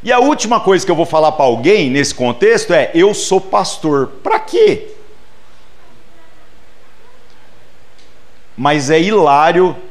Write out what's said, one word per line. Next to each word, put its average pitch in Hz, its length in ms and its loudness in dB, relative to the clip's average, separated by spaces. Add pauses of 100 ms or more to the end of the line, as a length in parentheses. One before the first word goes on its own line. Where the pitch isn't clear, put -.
E 233 120 0
a 247 60 4
última 247 420 2
coisa 185 240 4
que 180 60 0
eu 170 40 4
vou 160 100 2
falar 156 280 2
pra 151 100 2
alguém 135 460 4
nesse 139 260 0
contexto 220 580 2
é, 151 200 4
"Eu 190 200 4
sou - 280 0
pastor." 156 640 0 (160)
Pra 427 160 0
quê? - 480 2 (3750)
Mas 139 320 0
é 160 100 6
hilário 170 760 4 (160)